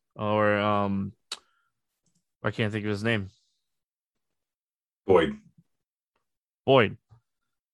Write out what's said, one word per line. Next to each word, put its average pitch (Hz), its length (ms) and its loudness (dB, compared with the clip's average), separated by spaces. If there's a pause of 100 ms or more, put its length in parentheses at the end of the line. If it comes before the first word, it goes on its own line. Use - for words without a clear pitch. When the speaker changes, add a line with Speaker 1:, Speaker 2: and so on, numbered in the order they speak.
(160)
Speaker 1:
or, 107 420 0
um, 101 540 -2 (1300)
I 113 80 -2
can't 104 220 -4
think 107 120 -6
of 107 60 -4
his 101 140 -4
name. 107 240 -2 (1800)
Speaker 2:
Boyd. 82 300 2 (1300)
Speaker 1:
Boyd. 127 320 4 (760)